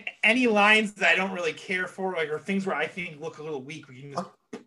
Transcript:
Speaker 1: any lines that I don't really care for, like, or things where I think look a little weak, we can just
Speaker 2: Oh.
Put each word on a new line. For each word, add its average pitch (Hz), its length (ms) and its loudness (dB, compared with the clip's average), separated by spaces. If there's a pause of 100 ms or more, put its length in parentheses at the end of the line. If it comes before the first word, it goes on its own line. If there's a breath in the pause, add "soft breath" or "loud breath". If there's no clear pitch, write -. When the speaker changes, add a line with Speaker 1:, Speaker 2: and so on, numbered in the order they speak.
(240)
Speaker 1:
any 240 240 4
lines 214 460 6
that 170 180 2
I 170 60 6
don't 190 160 -2
really 175 180 -2
care 185 340 -4
for, 185 280 -6
like, 160 160 -2
or 151 100 -4
things 196 260 -2
where 160 120 -2
I 156 100 0
think 175 320 -10
look 156 200 -10
a 151 40 -12
little 151 180 -6
weak, 143 280 -14
we 127 100 -18
can 139 140 -14
just 170 100 -4
Speaker 2:
Oh. - 440 -18